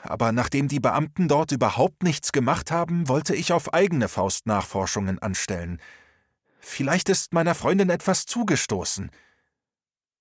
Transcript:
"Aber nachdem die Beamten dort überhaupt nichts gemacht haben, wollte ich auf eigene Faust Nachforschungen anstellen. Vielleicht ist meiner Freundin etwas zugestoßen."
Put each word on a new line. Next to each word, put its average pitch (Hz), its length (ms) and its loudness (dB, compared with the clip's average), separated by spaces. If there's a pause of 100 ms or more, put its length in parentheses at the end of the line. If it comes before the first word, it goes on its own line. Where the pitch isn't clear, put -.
"Aber 113 300 -2
nachdem 139 360 0
die 143 120 -2
Beamten 147 480 0
dort 190 240 2
überhaupt 127 500 0
nichts 170 300 0
gemacht 143 380 0
haben, 170 380 0
wollte 147 260 0
ich - 180 0
auf 170 200 0
eigene 165 360 2
Faust - 380 -2
Nachforschungen 98 760 -2
anstellen. 87 600 -6 (800)
Vielleicht - 480 -2
ist - 240 0
meiner 165 220 2
Freundin 185 360 2
etwas 185 360 0
zugestoßen." 113 840 -2 (1120)